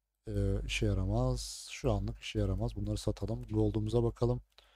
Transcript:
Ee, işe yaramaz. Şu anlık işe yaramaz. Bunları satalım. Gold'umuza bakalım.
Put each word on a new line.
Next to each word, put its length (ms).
Ee, 380
işe 200
yaramaz. 840
Şu 220
anlık 260
işe 200
yaramaz. 380
Bunları 200
satalım. 460
Gold'umuza 600
bakalım. 400